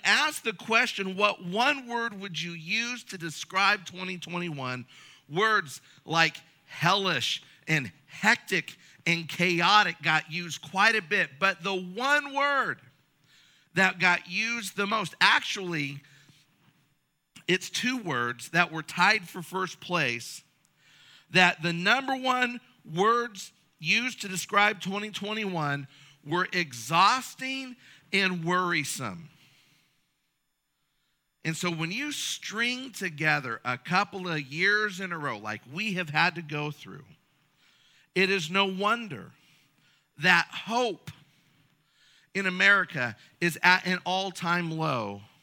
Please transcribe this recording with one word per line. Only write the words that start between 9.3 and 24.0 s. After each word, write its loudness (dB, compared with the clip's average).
got 2
used -8
quite 4
a 0
bit. 0
But 0
the -2
one 0
word 0
that 2
got 4
used -4
the -2
most, -2
actually, 2
it's 0
two -4
words -4
that 2
were -6
tied 2
for -10
first -6
place, -2
that 4
the -2
number 0
one 0
words 2
used -2